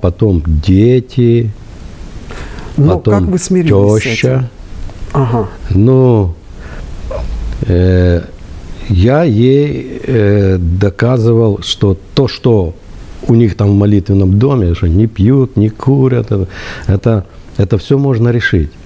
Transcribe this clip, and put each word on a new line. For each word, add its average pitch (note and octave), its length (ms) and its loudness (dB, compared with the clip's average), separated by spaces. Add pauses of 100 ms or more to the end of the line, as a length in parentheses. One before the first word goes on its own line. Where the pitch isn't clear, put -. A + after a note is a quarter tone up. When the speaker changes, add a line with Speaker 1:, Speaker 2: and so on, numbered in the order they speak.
Speaker 1:
потом F2+ 460 0
дети, A#2 1040 2 (1300)
Speaker 2:
Но D3 220 2
Speaker 1:
потом G#2+ 160 0
Speaker 2:
как G2+ 180 0
вы F3+ 60 0
смирились A2 640 2
с - 20 -4
Speaker 1:
теща. A#2 260 -2
Speaker 2:
этим? C3 180 0 (640)
Ага. A#2+ 340 0 (240)
Speaker 1:
Ну, A2 640 4 (1300)
э, F2+ 540 2 (680)
я A#2 360 2
ей, C3 840 0
э, G2+ 520 2
доказывал, A2 1040 0
что G2 340 0 (180)
то, C3+ 140 0
что G2 440 0 (560)
у B2 60 4
них A2+ 220 4
там G2+ 140 2
в G2+ 40 4
молитвенном G2 640 2
доме, A2+ 360 2
что F2+ 140 -2
не G2 180 2
пьют, A#2+ 500 0
не G#2+ 120 2
курят, B2+ 640 0
это, F#2+ 140 -2 (420)
это, G#2 360 0 (340)
это G#2 180 0
все C3+ 220 0
можно A#2+ 340 0
решить F#2+ 380 0 (160)